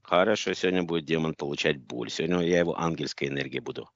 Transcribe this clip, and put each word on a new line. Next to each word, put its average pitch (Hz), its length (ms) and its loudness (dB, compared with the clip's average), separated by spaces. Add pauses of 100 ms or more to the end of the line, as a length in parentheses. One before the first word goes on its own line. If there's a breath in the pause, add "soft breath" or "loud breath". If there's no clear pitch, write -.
Хорошо, 98 500 2
сегодня 92 300 2
будет 85 220 0
демон 80 280 0
получать 73 440 -2
боль. 62 320 -8
Сегодня 87 320 0
я 87 180 4
его 85 180 2
ангельской 73 500 -2
энергией 67 340 -4
буду - 340 -10